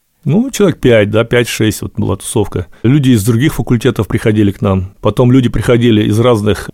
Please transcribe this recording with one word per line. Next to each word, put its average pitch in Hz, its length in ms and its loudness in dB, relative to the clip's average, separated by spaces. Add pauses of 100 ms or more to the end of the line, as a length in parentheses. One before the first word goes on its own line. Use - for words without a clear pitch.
(260)
Ну, 220 240 0
человек - 300 0
пять, 107 300 4
да, 110 140 0
пять-шесть 117 580 -2
вот 95 160 -10
была 101 180 -2
тусовка. - 500 -6 (160)
Люди 131 280 2
из 110 160 2
других 123 280 0
факультетов 117 540 -2
приходили 107 440 0
к - 100 -10
нам. 95 400 -2
Потом 120 280 0
люди 123 200 2
приходили 117 540 2
из 107 140 -2
разных, 107 560 0